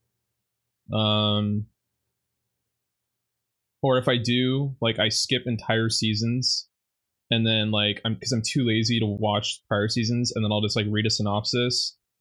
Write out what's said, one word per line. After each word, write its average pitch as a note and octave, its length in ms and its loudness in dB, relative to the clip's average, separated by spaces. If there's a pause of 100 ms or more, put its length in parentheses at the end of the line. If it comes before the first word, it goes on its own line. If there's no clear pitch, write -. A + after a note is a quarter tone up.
(920)
Um, G#2 760 0 (2250)
or C3 160 4
if B2 120 0
I B2 80 4
do, B2+ 640 0
like, A2+ 180 2
I A2 100 2
skip - 380 -2
entire A2+ 420 0
seasons, A2+ 800 -2 (640)
and A2+ 160 2
then, G#2+ 240 0
like, G#2 320 0
I'm, A2+ 140 -2
'cause G#2+ 160 -6
I'm A2+ 120 0
too C3 200 0
lazy A2+ 340 2
to A2 60 0
watch G#2 640 -2
prior G#2 180 2
seasons, A#2+ 480 -2
and A2 80 0
then G#2+ 80 0
I'll G#2+ 100 0
just, G#2+ 140 -2
like, G#2+ 140 0
read G#2+ 160 0
a G#2+ 40 0
synopsis, A2 880 -2 (240)